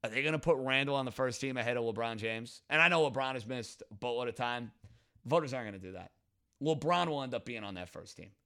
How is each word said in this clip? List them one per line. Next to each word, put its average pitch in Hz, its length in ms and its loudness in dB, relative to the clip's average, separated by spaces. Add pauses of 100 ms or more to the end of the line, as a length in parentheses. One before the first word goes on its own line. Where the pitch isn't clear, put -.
Are 113 60 -2
they 120 120 0
gonna 156 160 2
put 151 200 4
Randle 135 380 2
on 135 100 2
the 120 60 -4
first 127 280 0
team 135 160 -2
ahead 120 220 0
of 117 60 0
LeBron 113 340 -2
James? 113 520 -6
And 156 120 6
I 175 80 8
know 160 200 6
LeBron 131 260 0
has 110 120 -6
missed 123 420 -8
a 104 40 -14
boatload 123 340 -2
of 113 80 -4
time. 120 360 -4 (540)
Voters 139 280 2
aren't 120 140 -6
gonna 98 120 -10
do 92 140 -10
that. 90 180 -14 (500)
LeBron 160 460 2
will 143 160 0
end 123 100 -6
up 117 120 -6
being 113 180 -6
on 98 120 -6
that 90 140 -8
first - 280 -14
team. 90 140 -16 (140)